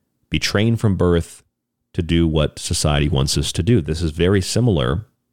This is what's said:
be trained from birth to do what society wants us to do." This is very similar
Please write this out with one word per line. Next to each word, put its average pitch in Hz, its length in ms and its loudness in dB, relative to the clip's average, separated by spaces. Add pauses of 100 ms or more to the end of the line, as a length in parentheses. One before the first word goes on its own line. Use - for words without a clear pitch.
(300)
be - 80 -2
trained 113 400 0
from 101 180 0
birth 85 460 0 (500)
to 92 100 -4
do 82 260 2
what 76 300 -2
society 73 500 0
wants 71 300 0
us 73 140 -2
to - 100 -4
do." 110 180 2
This 78 220 -4
is 80 80 -2
very 87 320 2
similar 87 640 0 (260)